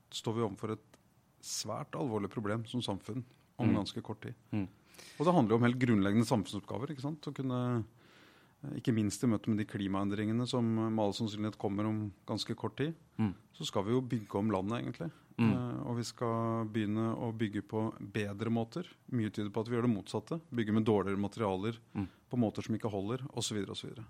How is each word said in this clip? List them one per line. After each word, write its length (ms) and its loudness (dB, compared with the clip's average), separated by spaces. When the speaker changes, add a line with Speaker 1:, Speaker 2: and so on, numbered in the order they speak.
Speaker 1:
står 220 -4
vi 80 0
overfor 300 -2
et 260 -12
svært 560 -6
alvorlig 320 0
problem 360 0
som 140 -4
samfunn 440 -4
om 120 4
Speaker 2:
Mm. 60 6
Speaker 1:
ganske 260 -2
kort 180 -10
tid. 140 -10
Speaker 2:
Mm. 160 0
Speaker 1:
Og 80 0
det 80 6
handler 160 6
jo 60 8
om 60 6
helt 160 4
grunnleggende 480 6
samfunnsoppgaver, 640 -2
ikke 100 -8
sant? 220 -6
Å 120 -8
kunne, 500 0
eh, 160 -8
ikke 160 2
minst 300 2
i 20 4
møte 220 2
med 100 4
de 60 0
klimaendringene 840 0
som 180 2
med 100 2
all 80 2
sannsynlighet 460 -2
kommer 280 0
om 260 -2
ganske 280 -4
kort 220 -6
tid, 180 -2
Speaker 2:
Mm. 160 2
Speaker 1:
så 80 -10
skal 180 0
vi 80 -2
jo 100 4
bygge 360 -4
om 120 2
landet, 340 0
egentlig. 260 -6
Speaker 2:
Mm. 140 6
Speaker 1:
Eh, 360 -2
og 80 -2
vi 80 -2
skal 640 0
begynne 500 0
å 200 -2
bygge 260 -2
på 300 -2
bedre 380 -2
måter. 340 -2
Mye 200 0
tyder 200 -2
på 120 -2
at 60 -4
vi 80 0
gjør 60 2
det 220 2
motsatte. 360 -4
Bygge 200 2
med 100 6
dårligere 340 4
materialer, 580 0
Speaker 2:
Mm. 100 -2
Speaker 1:
på 80 -2
måter 240 0
som 160 -2
ikke 120 -2
holder, 340 -4
og 80 -2
så 120 -4
videre, 160 -2
og 60 -8
så 120 -10
videre. 220 -14